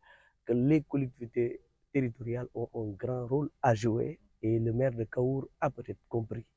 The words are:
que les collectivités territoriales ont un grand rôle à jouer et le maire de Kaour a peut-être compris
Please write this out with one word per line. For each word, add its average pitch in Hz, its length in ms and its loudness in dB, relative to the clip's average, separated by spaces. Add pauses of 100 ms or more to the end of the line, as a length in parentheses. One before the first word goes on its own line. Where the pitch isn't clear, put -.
(440)
que - 80 0
les 139 300 4
collectivités 127 800 -2 (320)
territoriales 120 640 -2
ont 117 180 -4
un 110 180 -4
grand 120 360 -4
rôle 139 240 0 (120)
à 123 120 6
jouer 113 460 0 (200)
et 113 200 2
le 113 120 0
maire 127 200 2
de 113 100 -4
Kaour 127 460 0 (120)
a 147 100 0
peut-être - 380 -12
compris 117 380 -4 (100)